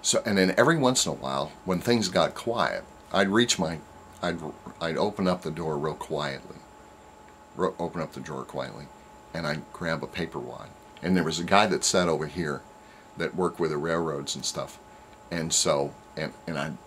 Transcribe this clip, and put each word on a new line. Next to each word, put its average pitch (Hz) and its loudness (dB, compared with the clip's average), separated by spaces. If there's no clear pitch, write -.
So, - 2
and 104 2
then 92 6
every 151 6
once 131 4
in 82 -2
a 69 -4
while, 67 -2
when 90 0
things 110 2
got 85 4
quiet, 87 -2
I'd 98 4
reach 117 4
my, 82 -2
I'd, 85 -2
I'd 82 -2
open 98 0
up 90 0
the 80 -6
door 78 -4
real 76 -2
quietly, 73 -6
ro-, - 0
open 90 -6
up 76 -6
the 67 -12
drawer 65 -8
quietly, 65 -10
and 82 -6
I'd 76 -4
grab 82 -4
a - -8
paper 80 -6
wad. 62 -10
And 92 4
there 87 6
was 80 0
a 87 -2
guy 101 6
that 85 0
sat 90 4
over 78 2
here 73 -4
that 80 -4
worked 87 0
with 82 2
the 76 -2
railroads 80 -2
and 69 -8
stuff. - -8
And 82 -2
so, 71 2
and, 78 -6
and 82 -4
I'd 71 -6